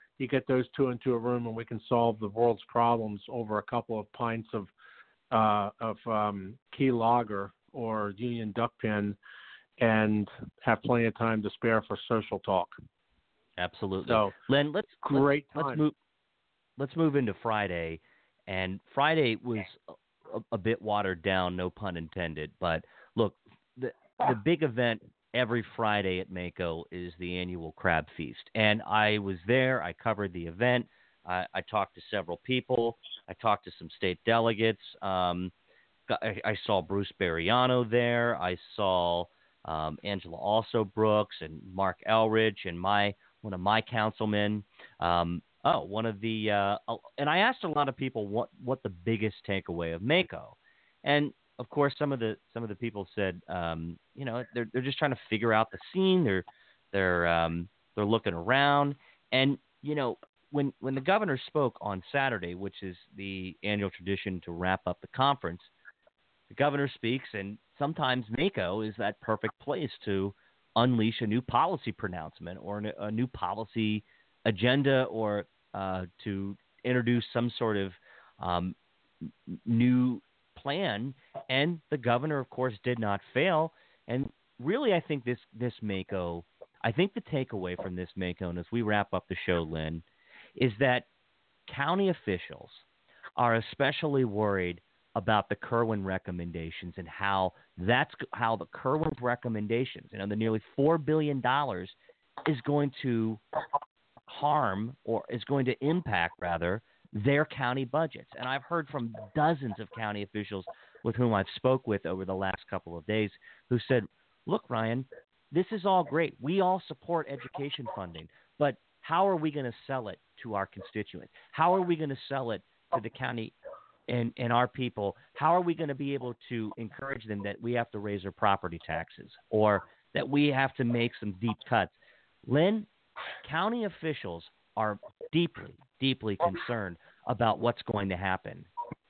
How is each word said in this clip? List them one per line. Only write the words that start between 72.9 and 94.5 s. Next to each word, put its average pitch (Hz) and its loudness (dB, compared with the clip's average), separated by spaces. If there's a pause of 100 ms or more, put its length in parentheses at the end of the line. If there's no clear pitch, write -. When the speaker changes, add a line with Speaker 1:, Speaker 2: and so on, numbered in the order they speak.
Speaker 2:
a 104 -6
new 113 0
policy 107 -4 (400)
agenda 127 4
or 104 -2 (280)
uh, 92 -4 (180)
to 98 -4 (280)
introduce 120 2
some 120 0
sort 110 0
of, 98 -2 (480)
um, 87 -2 (460)
n-, - -12
new 123 4 (360)
plan, 139 -2 (360)
and 151 2 (100)
the 151 0
governor, 127 2
of 127 -6
course, 127 -2 (100)
did 123 0
not 101 0 (140)
fail. 160 2 (340)
And 127 -2 (280)
really, 208 2
I 170 4
think 143 -4
this, 120 -2 (180)
this 120 -2
Mako, 92 -4 (400)
I 113 2
think 185 2
the 220 -6
takeaway 95 -4
from 92 -6
this 90 -6
Mako, 90 -4
and 87 -4
as 85 -8
we 117 0
wrap 104 0
up 92 -4
the 92 -6 (100)
show, 87 4
Lynn, 80 -4 (520)
is 127 2
that 123 2 (680)
county 170 2
officials - -4 (680)
are 117 4
especially 139 0
worried 98 0 (340)